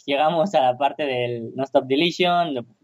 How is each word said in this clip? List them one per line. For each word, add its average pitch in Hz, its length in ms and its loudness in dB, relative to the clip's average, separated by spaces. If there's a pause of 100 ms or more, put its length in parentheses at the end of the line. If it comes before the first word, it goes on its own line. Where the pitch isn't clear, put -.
llegamos 156 500 0
a 147 80 4
la 127 160 2
parte 139 260 -2
del 120 500 -4
No 131 100 -4
Stop 135 200 2
Deletion, 165 800 0 (180)